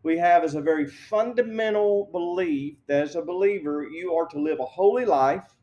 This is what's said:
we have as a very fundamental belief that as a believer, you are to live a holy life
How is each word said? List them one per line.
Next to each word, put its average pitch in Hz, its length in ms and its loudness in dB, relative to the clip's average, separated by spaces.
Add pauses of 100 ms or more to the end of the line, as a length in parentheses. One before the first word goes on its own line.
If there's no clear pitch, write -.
we 165 160 0
have 175 260 6
as 151 120 -2
a 147 60 -4
very 151 260 2
fundamental 214 1200 0
belief 170 640 -4 (100)
that 143 160 2
as 151 120 -8
a 170 60 -4
believer, 170 720 -2
you 170 240 -6
are 165 120 0
to 147 120 -10
live 151 200 -2
a 127 60 -4
holy 214 400 2
life 147 580 0